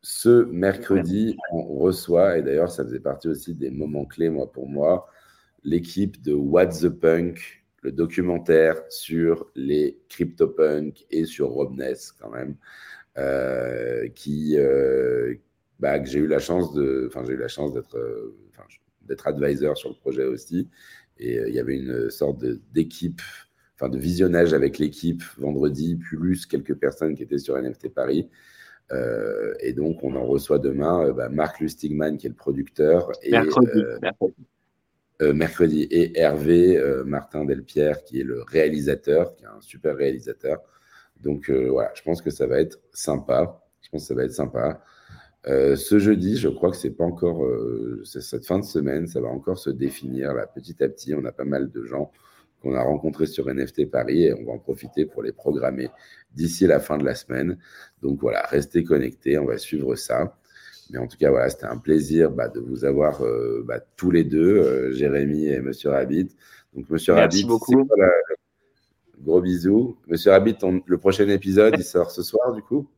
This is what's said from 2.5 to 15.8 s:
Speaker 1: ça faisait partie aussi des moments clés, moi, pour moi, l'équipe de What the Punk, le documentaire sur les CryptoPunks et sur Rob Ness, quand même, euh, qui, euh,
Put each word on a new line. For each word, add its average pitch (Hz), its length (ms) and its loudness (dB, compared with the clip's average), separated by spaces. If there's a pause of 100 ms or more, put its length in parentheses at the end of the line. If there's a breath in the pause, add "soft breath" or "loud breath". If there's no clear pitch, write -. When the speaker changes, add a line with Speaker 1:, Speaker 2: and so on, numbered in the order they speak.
Speaker 1:
ça - 140 -6
faisait 62 160 -8
partie 69 280 -6
aussi 82 260 -6
des 67 160 -6
moments 73 360 -6
clés, 82 240 -2
moi, 69 200 -4
pour 65 160 -12
moi, 73 420 0 (540 soft breath)
l'équipe 85 600 -4
de 76 100 -2
What 73 360 4
the 85 200 0
Punk, 85 800 -2 (160)
le 67 100 -6
documentaire 82 960 2
sur 82 680 -2
les 71 440 -2 (100)
CryptoPunks 78 1000 -2
et 80 160 -2
sur 71 240 -4
Rob 65 260 -6
Ness, 65 420 -8
quand 53 120 -16
même, 64 240 -10 (640 loud breath)
euh, 62 960 -4
qui, 76 420 -4
euh, 65 800 2 (460)